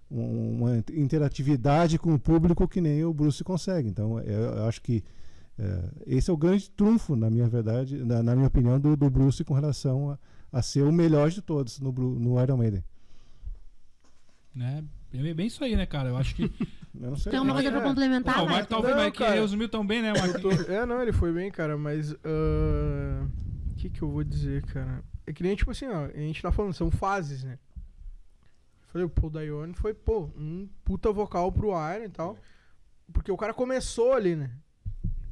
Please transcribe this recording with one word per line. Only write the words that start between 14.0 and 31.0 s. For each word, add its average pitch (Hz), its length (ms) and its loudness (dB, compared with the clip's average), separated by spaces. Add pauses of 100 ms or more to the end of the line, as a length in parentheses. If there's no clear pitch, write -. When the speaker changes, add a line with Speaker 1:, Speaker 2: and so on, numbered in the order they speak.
Speaker 2:
É, 139 240 -6 (300)
é 147 200 -4
bem 175 140 -2
isso 240 160 -6
aí, 226 140 2
né, 185 80 2
cara? 135 240 -2
Eu 123 80 0
acho 131 180 0
que - 80 -2
Speaker 1:
<laughs> 196 80 0 (480)
Eu 139 120 -6
não 143 40 -4
sei. - 140 -2
Speaker 3:
Tem 269 80 0
alguma 269 180 2
coisa 269 160 2
pra 233 100 0
Speaker 4:
É. - 20 0
Speaker 3:
complementar, 262 540 2
Speaker 2:
Não, - 80 2
o - 20 0
Mike 196 140 2
Speaker 3:
Michael? 202 60 -6
Speaker 2:
tá 226 100 -2
ouvindo 254 180 2
Speaker 4:
Não, 285 80 4
Speaker 2:
aí, 302 80 2
que - 80 -12
Speaker 4:
cara. 214 200 4
Speaker 2:
resumiu 214 300 0
tão 220 160 -2
bem, 220 160 0
né, 220 100 0
Mike? 190 220 2
Speaker 4:
Eu 180 80 -4
tô... 190 100 2 (200)
é, 220 160 0
não, 240 140 -2
ele 226 120 0
foi 170 180 2
bem, 185 200 -4
cara, 151 260 -4
mas, 147 360 -4 (120)
ah, 147 1000 0 (440)
o - 40 -6
que - 160 -6
que - 100 -6
eu 151 80 -2
vou 147 140 -2
dizer, 143 400 -2
cara? 131 400 -6 (220)
É 165 60 -8
que 160 120 -6
nem, 196 120 0
tipo - 140 2
assim, 262 180 -8
ó, 165 200 -4
a - 100 -12
gente 151 240 -6
tá 175 100 -2
falando, 208 220 0
são 165 160 -2
fases, 156 540 -2
né? 127 160 -10 (1200)
Eu - 100 -20
falei, 175 140 -2
o 165 40 -4
Paul - 200 0
Dione 156 460 -8
foi, 214 180 -4
pô, 214 420 -2
um 165 320 -8 (160)
puta 196 280 2